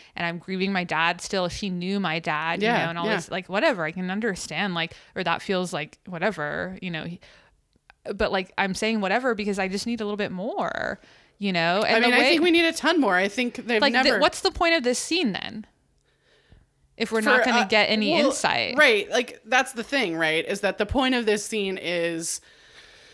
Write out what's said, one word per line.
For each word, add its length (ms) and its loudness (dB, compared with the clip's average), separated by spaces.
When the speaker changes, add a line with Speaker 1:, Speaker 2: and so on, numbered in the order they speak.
Speaker 1:
"and 100 -4
I'm 120 -4
grieving 340 -4
my 120 0
dad 380 0
still. 280 -2
She 200 -6
knew 300 -2
my 200 -2
dad," 420 -2
you 60 2
Speaker 2:
Yeah, 160 2
Speaker 1:
know, 80 -2
and 80 -6
all 80 -2
Speaker 2:
yeah. 80 0
Speaker 1:
this, 160 -6
like, 180 -6
whatever. 360 0
I 60 -4
can 200 -4
understand, 640 -4
like, 180 -2
or 80 -4
that 180 0
feels 320 -2
like 320 -6
whatever, 760 -4
you 100 -8
know. 140 -6
He, 140 -10
but, 180 0
like, 260 -2
I'm 180 0
saying 260 -2
whatever 320 0
because 260 -2
I 80 0
just 200 -4
need 140 -4
a 40 -4
little 120 -4
bit 140 -4
more, 680 -4
you 120 -2
know? 300 2
And 160 4
Speaker 2:
I 20 6
mean, 120 4
Speaker 1:
the 60 4
Speaker 2:
I 20 6
Speaker 1:
way 100 4
Speaker 2:
think 140 4
we 80 4
need 140 6
a 80 2
ton 280 2
more. 140 4
I 140 4
think 260 -4
they've 160 2
Speaker 1:
Like, 120 4
the, 100 4
Speaker 2:
never 160 4
Speaker 1:
what's 220 2
the 100 2
point 240 2
of 80 0
this 160 0
scene 320 0
then? 340 -8
If 140 -4
we're 100 0
Speaker 2:
For, 80 0
Speaker 1:
not 140 4
gonna 160 2
Speaker 2:
uh, 80 2
Speaker 1:
get 220 4
any 240 2
Speaker 2:
well, 140 4
Speaker 1:
insight. 500 0
Speaker 2:
Right. 320 4
Like, 340 -4
that's 300 2
the 100 -6
thing, 320 0
right? 320 0
Is 140 -4
that 160 0
the 80 0
point 280 2
of 120 0
this 180 2
scene 340 -4
is 640 -4